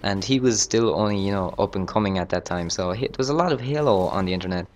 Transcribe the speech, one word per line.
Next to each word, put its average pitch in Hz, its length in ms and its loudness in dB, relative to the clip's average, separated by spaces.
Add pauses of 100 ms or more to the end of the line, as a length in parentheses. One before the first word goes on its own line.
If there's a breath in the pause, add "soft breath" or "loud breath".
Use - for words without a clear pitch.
and 98 200 -2
he 131 160 2
was 120 220 2
still 113 340 2
only, 104 240 2
you 98 120 0
know, 95 280 -2
up 101 160 0
and 92 120 -2
coming 101 300 0
at 87 120 -2
that 90 160 -2
time. 87 240 -4
So 90 220 -4
he, 117 160 -4
there - 100 -8
was 131 120 -2
a 143 60 0
lot 170 160 2
of 123 100 -2
Halo 127 460 2
on 95 180 0
the 92 80 0
internet 92 320 -2 (100)